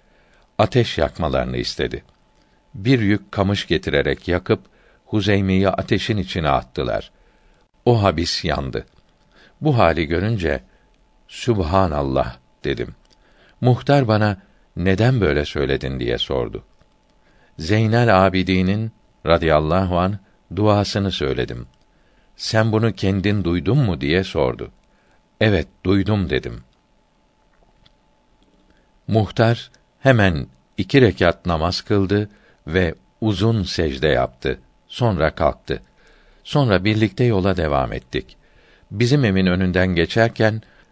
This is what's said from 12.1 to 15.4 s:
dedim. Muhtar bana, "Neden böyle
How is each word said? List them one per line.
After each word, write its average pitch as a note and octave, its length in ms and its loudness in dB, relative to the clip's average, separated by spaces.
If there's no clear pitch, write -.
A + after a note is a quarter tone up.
dedim. A#1 320 -6
Muhtar B2+ 460 2
bana, G#2+ 300 2
"Neden G2 460 2
böyle D2 240 2